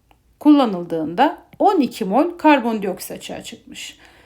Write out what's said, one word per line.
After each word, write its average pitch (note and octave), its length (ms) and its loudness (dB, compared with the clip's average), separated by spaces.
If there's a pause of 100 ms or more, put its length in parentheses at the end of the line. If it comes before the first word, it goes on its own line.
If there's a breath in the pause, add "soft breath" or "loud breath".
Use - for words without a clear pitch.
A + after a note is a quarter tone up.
(380)
kullanıldığında F#3+ 1000 2 (200)
on F#4 220 2
iki A#3 240 -4
mol B3+ 340 0
karbondioksit A3+ 720 0
açığa - 320 -14
çıkmış. - 560 -20 (260 soft breath)